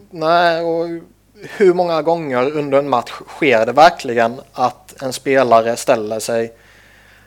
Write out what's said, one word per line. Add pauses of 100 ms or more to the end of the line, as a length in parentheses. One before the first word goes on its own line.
(100)
nej,
och (680)
hur
många
gånger
under
en
match
sker
det
verkligen (120)
att
en
spelare
ställer
sig, (760)